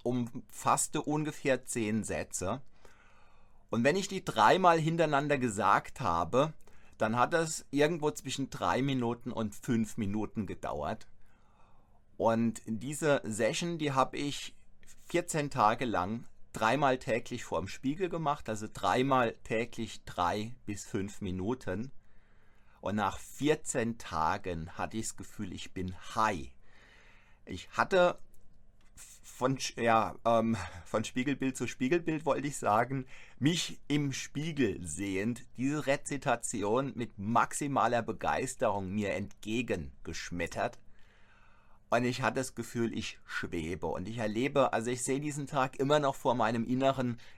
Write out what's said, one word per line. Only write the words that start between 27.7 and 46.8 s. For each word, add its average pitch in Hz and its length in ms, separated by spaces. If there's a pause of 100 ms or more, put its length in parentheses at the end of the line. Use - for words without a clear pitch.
hatte - 480 (1200)
von 131 160
Sch-, - 240
ja, 113 420
ähm, 113 320 (300)
von 110 180
Spiegelbild 131 540
zu 123 100
Spiegelbild, 156 580
wollte 135 220
ich 139 100
sagen, 123 480 (340)
mich 160 480
im 143 260
Spiegel 139 720
sehend, 98 580 (140)
diese 139 300
Rezitation 131 1080
mit 117 220
maximaler 117 840
Begeisterung 98 880
mir 101 220
entgegengeschmettert. 98 1600 (1120)
Und 123 160
ich 123 160
hatte 113 140
das 131 200
Gefühl, 117 400
ich - 300
schwebe. 85 640
Und 92 200
ich 113 120
erlebe, 123 540
also 113 180
ich 127 120
sehe 139 160
diesen 147 280
Tag 135 300
immer 143 220
noch 139 160
vor 123 200
meinem 117 280
inneren 127 540 (200)